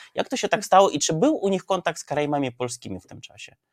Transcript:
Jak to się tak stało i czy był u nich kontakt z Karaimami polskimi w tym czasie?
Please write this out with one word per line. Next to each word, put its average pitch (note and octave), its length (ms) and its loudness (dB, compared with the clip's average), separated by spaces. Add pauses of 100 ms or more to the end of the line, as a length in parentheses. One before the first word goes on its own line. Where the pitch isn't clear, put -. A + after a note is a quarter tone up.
(160)
Jak - 140 -4
to B3+ 80 -6
się - 120 -2
tak A3 160 -2
stało F#3+ 240 6
i C#3+ 100 -2
czy - 140 0
był B3+ 220 4
u G3+ 140 0
nich F#3+ 160 -2
kontakt F3 340 -2
z - 40 -12
Karaimami C#3+ 480 -2
polskimi A#2+ 480 -8
w - 80 -20
tym A#2 140 -18
czasie? - 340 -20 (180)